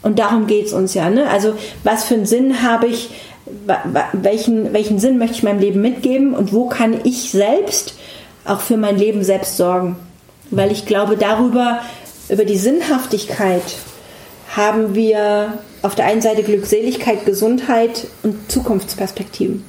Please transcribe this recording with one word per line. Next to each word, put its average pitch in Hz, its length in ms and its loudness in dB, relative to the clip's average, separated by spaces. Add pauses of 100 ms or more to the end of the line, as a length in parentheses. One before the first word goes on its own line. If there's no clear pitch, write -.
Und 214 160 2
darum 214 280 2
geht's 208 260 0
uns 190 200 0
ja, 170 160 0
ne? 262 200 2
Also, 208 240 2 (300)
was 226 220 0
für 240 100 2
einen 208 100 0
Sinn 247 380 2
habe 233 240 2
ich, 233 220 -4 (580)
wa-, - 240 0
wa-, 143 220 -2
welchen, 214 600 0
welchen 214 260 2
Sinn 247 200 2
möchte 233 160 0
ich - 80 -2
meinem 202 160 2
Leben 196 220 2
mitgeben 254 520 2
und 196 200 0
wo 240 160 0
kann 226 340 0
ich - 260 -4
selbst 226 640 0 (520)
auch 202 160 -2
für 226 160 0
mein 202 200 2
Leben 208 260 2
selbst 190 340 0
sorgen? 180 400 0 (520)
Weil 196 220 2
ich 208 160 -4
glaube, 208 300 2
darüber, 233 640 2 (480)
über 202 160 2
die 208 120 0
Sinnhaftigkeit 220 1040 0 (920)
haben 214 400 2
wir 214 580 2 (300)
auf 202 100 -2
der - 120 0
einen 220 160 2
Seite 220 200 2
Glückseligkeit, 214 840 0
Gesundheit 233 840 0 (160)
und 214 280 -4
Zukunftsperspektiven. 196 1160 -4